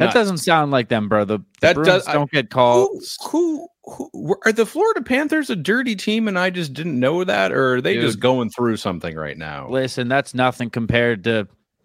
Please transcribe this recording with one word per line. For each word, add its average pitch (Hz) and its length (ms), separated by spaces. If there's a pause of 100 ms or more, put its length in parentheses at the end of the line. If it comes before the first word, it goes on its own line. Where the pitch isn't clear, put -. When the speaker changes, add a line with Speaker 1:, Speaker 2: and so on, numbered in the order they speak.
Speaker 1:
nuts. - 80
Speaker 2:
doesn't 202 240
sound 151 340
like 127 180
them, 107 200
bro. 104 160
The, 104 140
the 95 60 (160)
Speaker 1:
That 165 140
Speaker 2:
Bruins 151 120
Speaker 1:
does, 185 200
I 151 60
Speaker 2:
don't 147 180
get 131 200
called. 123 500 (300)
Speaker 1:
Who, 320 360 (160)
who, - 300
who, 170 220 (100)
are 220 80
the 220 140
Florida 403 340
Panthers 294 480
a 247 60
dirty 220 400
team 214 320
and 196 100
I 185 140
just 170 220
didn't 151 260
know 151 240
that? 190 280
Or 131 260
are 123 40
they 123 140
just 117 220
Speaker 2:
Dude. 95 40
Speaker 1:
going 123 300
through 117 260
something 85 400
right 76 200
now? 76 300
Speaker 2:
Listen, 131 400
that's 135 280
nothing 123 340
compared 120 540
to 113 240 (380)